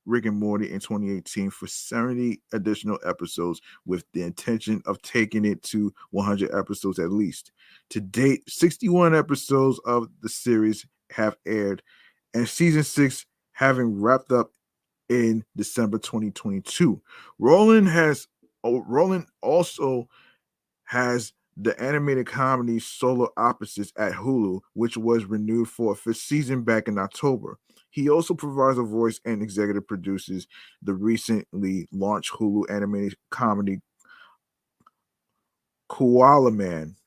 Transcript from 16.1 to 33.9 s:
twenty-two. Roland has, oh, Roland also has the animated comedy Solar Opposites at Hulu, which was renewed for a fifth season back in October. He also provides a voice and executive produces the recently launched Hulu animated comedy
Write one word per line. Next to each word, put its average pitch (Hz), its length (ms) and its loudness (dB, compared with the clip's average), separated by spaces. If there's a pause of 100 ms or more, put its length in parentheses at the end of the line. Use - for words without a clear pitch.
twenty-two. 101 720 -2 (380)
Roland 202 480 8
has, 156 400 2 (340)
oh, 120 240 0
Roland 170 400 2 (160)
also 131 680 0 (760)
has 123 480 -2 (240)
the 101 240 -2
animated 139 460 0
comedy 123 540 0
Solar 123 560 -2
Opposites 110 600 -2
at 104 160 -2
Hulu, 101 460 -2 (140)
which 117 240 -2
was 117 280 2
renewed 110 440 -2
for 113 240 -2
a - 20 -8
fifth 113 220 -4
season 131 480 -4
back 110 240 0
in 104 100 -2
October. 127 640 -4 (300)
He 147 200 0
also 165 240 2
provides 135 420 0
a 123 60 2
voice 113 420 0
and 113 160 -4
executive 101 460 -2
produces 95 640 -6 (340)
the 101 100 -2
recently 98 1000 -2
launched 95 400 -2
Hulu 104 360 -2
animated 101 500 -4 (120)
comedy 101 500 -2 (2000)